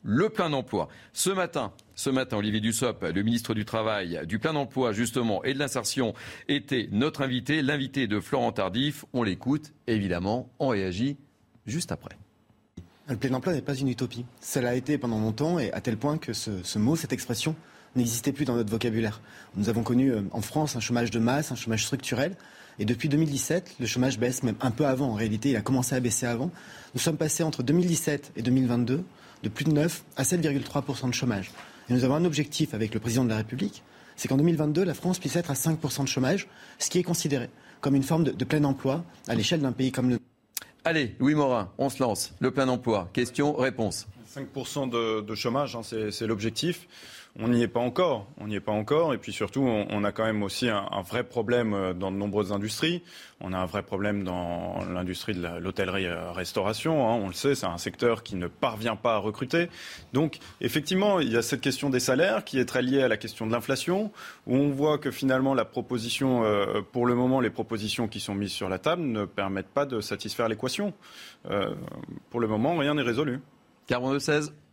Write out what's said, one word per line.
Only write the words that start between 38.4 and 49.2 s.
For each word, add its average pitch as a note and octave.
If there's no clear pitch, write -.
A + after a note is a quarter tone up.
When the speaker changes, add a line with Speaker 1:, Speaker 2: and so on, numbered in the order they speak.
Speaker 2:
plein D3+
emploi C3+
à C3+
l'échelle A#2
d'un C3+
pays B2+
comme B2+
le A#2+
Speaker 1:
Allez, D3
Louis C#3+
Morin, B2+
on C3
se C3
lance. A2+
Le B2+
plein C3+
emploi. A2
Question, B2+
réponse. A#2
Speaker 3:
Cinq C#3
pour C3
cent C#3
de, A2+
de G#2
chômage, B2
hein, A2+
c'est, A2
c'est A2
l'objectif. A2+
On A2
n'y A#2+
est A2+
pas A#2+
encore, B2
on G#2
n'y G#2+
est G2
pas -
encore. C#3+
Et A2+
puis -